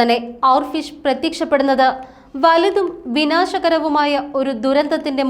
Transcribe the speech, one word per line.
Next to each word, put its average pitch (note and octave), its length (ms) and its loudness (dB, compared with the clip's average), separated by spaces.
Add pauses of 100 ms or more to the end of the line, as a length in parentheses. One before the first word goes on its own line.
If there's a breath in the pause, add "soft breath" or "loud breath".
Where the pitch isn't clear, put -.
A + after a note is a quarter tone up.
തന്നെ A#3+ 180 2 (340)
ഓർഫിഷ് D4 420 -2 (100)
പ്രത്യക്ഷപ്പെടുന്നത് C#4 840 0 (560 loud breath)
വലുതും E4+ 460 2 (260)
വിനാശകരവുമായ D4+ 1040 0 (200)
ഒരു C4+ 140 -2 (120)
ദുരന്തത്തിന്റെ C#4 640 0